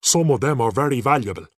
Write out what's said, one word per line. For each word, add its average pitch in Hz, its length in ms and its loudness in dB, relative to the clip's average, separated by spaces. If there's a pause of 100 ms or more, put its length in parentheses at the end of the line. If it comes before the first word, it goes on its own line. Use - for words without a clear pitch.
Some 165 280 2
of 127 100 2
them 139 200 0
are 113 100 2
very 135 300 0
valuable. 104 460 -2 (120)